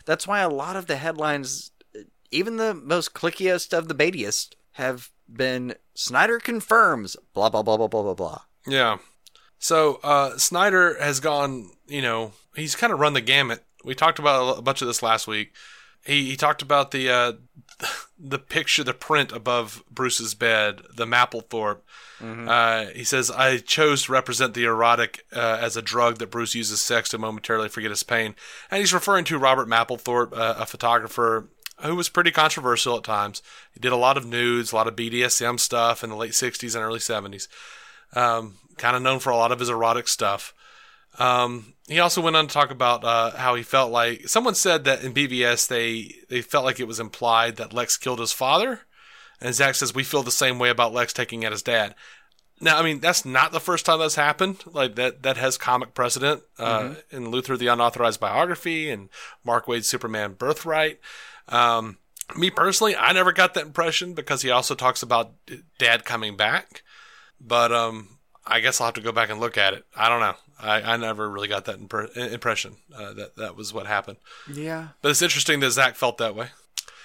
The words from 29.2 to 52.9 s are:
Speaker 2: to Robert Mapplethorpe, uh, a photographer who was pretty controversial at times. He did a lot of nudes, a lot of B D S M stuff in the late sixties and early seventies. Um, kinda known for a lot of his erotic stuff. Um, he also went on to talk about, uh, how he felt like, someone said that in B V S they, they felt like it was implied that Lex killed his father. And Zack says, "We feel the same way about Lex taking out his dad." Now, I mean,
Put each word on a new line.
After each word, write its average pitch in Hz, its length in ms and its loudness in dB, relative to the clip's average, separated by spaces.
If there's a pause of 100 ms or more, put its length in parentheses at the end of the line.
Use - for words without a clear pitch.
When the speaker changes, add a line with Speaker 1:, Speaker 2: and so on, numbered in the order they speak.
Speaker 2:
to 165 120 -2
Robert 131 300 4
Mapplethorpe, 117 640 0
uh, 113 240 -2
a 110 80 -6
photographer 113 840 0 (320)
who 156 140 -4
was 170 140 -4
pretty 170 220 2
controversial 127 640 2
at 110 60 -12
times. 104 380 -4 (320)
He - 80 -20
did 123 100 0
a 127 60 2
lot 127 180 4
of 131 100 -4
nudes, 120 460 0
a 113 40 -2
lot 110 120 2
of 110 80 -6
B 117 140 -6
D 120 140 0
S 123 180 2
M 120 160 -2
stuff 117 460 2
in 117 80 -8
the 107 40 -10
late 110 200 -6
sixties 120 400 -4
and 113 80 -4
early 113 160 -4
seventies. 101 500 -6 (640)
Um, 117 420 0 (220)
kinda 123 220 0
known 131 200 2
for 131 120 0
a 120 60 2
lot 117 140 4
of 123 80 0
his 120 100 -2
erotic 117 380 0
stuff. - 460 -2 (640)
Um, 123 540 0 (140)
he 156 120 0
also 175 220 2
went 160 140 0
on 156 120 4
to - 60 -10
talk 139 180 2
about, 120 320 0
uh, 117 340 2
how 127 180 0
he 120 80 -4
felt 127 280 2
like, 117 360 0
someone 226 280 0
said 165 300 2
that 135 180 0
in 131 100 -8
B 139 140 2
V 123 160 -2
S 120 240 2
they, 117 480 -4 (140)
they 123 120 -4
felt 131 240 0
like 127 140 -2
it 120 80 -6
was 113 120 -8
implied 117 580 0
that 113 160 -10
Lex 120 240 -2
killed 123 220 -4
his 117 120 -4
father. 185 500 0 (600)
And 123 120 -4
Zack 135 220 2
says, 117 180 -2
"We 131 100 -2
feel 139 200 0
the 120 80 -6
same 127 260 0
way 123 120 2
about 117 240 2
Lex 120 180 0
taking 117 320 -6
out 110 80 -4
his 107 120 -6
dad." 110 320 0 (640)
Now, 160 180 6
I - 40 4
mean, 156 180 0